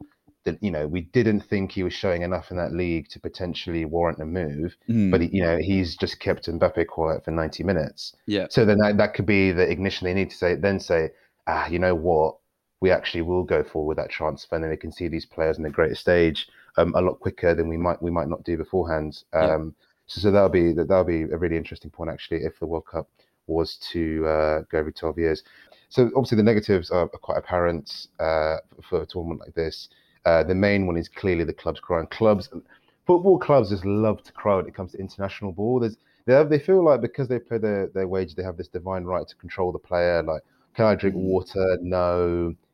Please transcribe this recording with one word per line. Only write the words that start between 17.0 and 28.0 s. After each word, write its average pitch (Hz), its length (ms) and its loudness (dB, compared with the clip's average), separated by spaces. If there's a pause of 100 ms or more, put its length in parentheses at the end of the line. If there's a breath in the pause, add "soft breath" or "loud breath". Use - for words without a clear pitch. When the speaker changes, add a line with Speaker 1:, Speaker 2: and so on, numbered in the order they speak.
Speaker 1:
lot 90 200 0
quicker 90 320 0
than 82 160 0
we 82 80 -4
might, 87 240 -2
we 87 100 -2
might 82 160 -2
not 80 160 -6
do 85 140 -4
beforehand." 78 640 -4 (100)
Speaker 2:
Yeah. 80 200 4
Speaker 1:
Um, 78 220 -4 (320)
so, - 120 -12
so 98 120 4
that'll 98 180 6
be, 85 240 4
that, 80 160 0
that'll 92 160 4
be 82 160 0
a 82 160 -4
really 85 180 -2
interesting 82 340 -8
point, 80 200 -10
actually, 78 340 -6
if 78 160 -8
the 82 60 -6
World 80 200 -6
Cup 80 220 -8 (400)
was 80 300 -2 (160)
to, 78 340 -2
uh, 78 420 2
go 82 100 -2
every 78 120 -4
twelve 80 260 -6
years. 80 260 0 (440 soft breath)
So 123 200 4 (100)
obviously 123 180 0
the 107 80 4
negatives 104 480 2
are, 90 120 2
are 78 40 0
quite - 300 -8
apparent, 85 680 -2 (120)